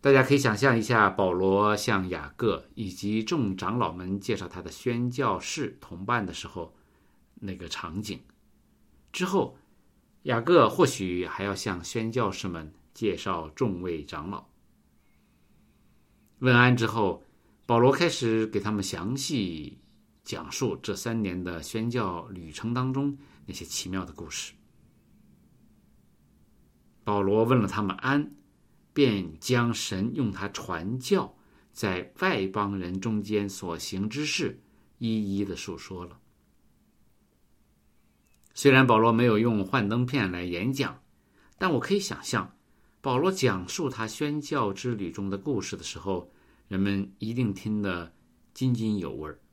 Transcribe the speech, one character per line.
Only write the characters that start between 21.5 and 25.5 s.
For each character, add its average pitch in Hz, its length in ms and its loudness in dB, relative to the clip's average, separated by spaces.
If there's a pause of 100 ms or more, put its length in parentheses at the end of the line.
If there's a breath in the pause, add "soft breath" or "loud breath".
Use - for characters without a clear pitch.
宣 113 260 -4
教 95 380 -2
旅 85 260 -14
程 117 220 -4
当 127 180 0
中 139 240 -2 (300 loud breath)
那 92 80 -12
些 90 100 -10
奇 - 240 -8
妙 92 160 -4
的 82 80 -14
故 85 180 -14
事。 - 220 -10 (2500)